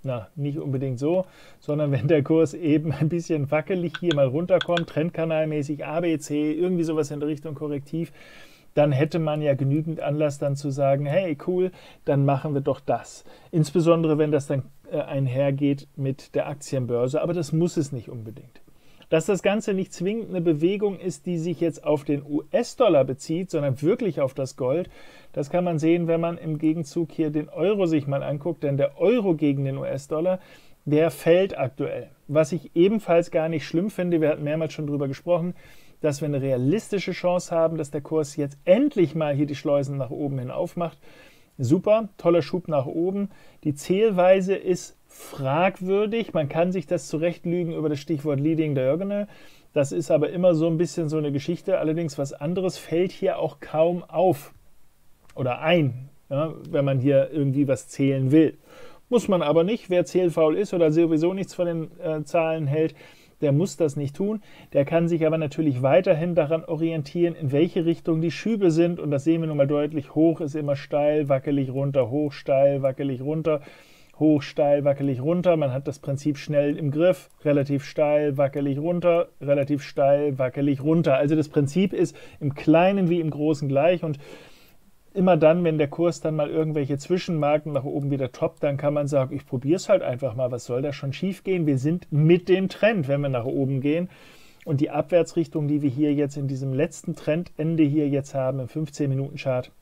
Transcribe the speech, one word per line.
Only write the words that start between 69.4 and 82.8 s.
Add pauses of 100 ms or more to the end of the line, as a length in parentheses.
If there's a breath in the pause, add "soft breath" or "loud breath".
wir
nun
mal
deutlich.
Hoch
ist
immer
steil,
wackelig
runter,
hoch,
steil,
wackelig
runter, (580 loud breath)
hoch,
steil,
wackelig
runter.
Man
hat
das
Prinzip
schnell
im
Griff. (160)
Relativ
steil,
wackelig
runter, (100)
relativ
steil,
wackelig
runter.
Also
das
Prinzip
ist (240 loud breath)
im
Kleinen